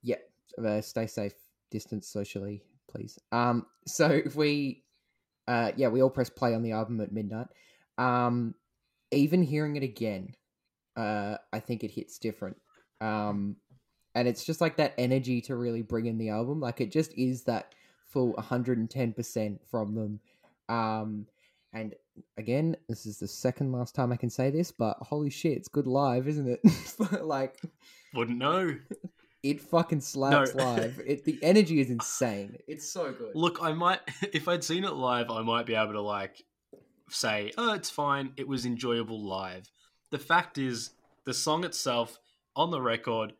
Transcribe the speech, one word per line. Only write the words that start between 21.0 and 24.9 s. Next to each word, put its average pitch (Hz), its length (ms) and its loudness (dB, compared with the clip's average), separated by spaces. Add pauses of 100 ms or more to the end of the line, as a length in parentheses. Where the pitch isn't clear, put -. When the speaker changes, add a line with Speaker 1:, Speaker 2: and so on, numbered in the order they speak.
Speaker 1:
and 110 220 -8 (440)
again, 135 380 0 (120)
this 113 160 -6
is 104 140 -10
the 101 100 -8
second 131 440 -2
last 123 220 -4
time 123 180 0
I 120 40 0
can 120 140 -2
say 131 200 0
this, 165 220 0
but 110 280 0